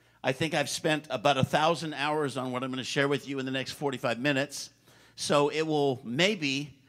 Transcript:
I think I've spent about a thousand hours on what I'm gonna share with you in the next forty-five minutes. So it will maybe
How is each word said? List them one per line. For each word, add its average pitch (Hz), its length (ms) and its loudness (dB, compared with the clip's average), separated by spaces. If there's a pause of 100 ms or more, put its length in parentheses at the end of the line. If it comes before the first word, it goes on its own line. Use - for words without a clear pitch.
(220)
I 131 80 0
think 160 240 0
I've 143 140 2
spent 151 420 0
about 131 260 4
a 135 60 2
thousand 156 520 2
hours 143 420 -2
on 127 160 -4
what 123 100 -4
I'm 131 80 -4
gonna 117 140 -4
share 139 240 2
with 139 200 -2
you 135 120 -6
in 131 40 -4
the 131 60 -4
next 131 220 -4
forty-five 127 480 -2
minutes. 139 500 -2 (460)
So 147 340 4
it 151 120 0
will 143 420 2
maybe 147 760 0 (100)